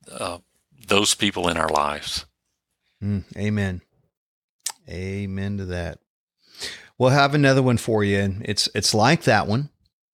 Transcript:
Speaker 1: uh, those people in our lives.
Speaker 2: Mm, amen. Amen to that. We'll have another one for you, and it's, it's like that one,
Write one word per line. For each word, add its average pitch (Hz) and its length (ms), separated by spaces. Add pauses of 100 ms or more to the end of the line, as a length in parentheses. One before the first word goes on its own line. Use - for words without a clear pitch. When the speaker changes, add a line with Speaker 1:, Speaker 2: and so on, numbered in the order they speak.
(120)
Speaker 1:
uh, 87 260 (480)
those 101 280
people 92 340
in 85 80
our 80 120
lives. 73 580 (760)
Speaker 2:
Mm, 101 220 (120)
amen. 101 440 (1080)
Amen 98 680
to 95 80
that. 87 320 (1000)
We'll 127 120
have 139 240
another 135 280
one 123 160
for 107 260
you, 101 140
and 98 260
it's, - 300
it's - 200
like 117 300
that 104 220
one, 127 240 (440)